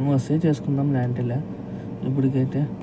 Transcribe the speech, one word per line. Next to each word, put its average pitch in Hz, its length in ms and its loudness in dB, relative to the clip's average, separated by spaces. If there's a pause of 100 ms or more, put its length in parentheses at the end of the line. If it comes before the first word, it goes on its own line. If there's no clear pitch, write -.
(140)
వస్తే 147 320 2
చేసుకుందాం, 143 480 2
లేదంటే 123 280 0
లే. 120 180 0 (720)
ఇప్పటికైతే 131 500 2 (240)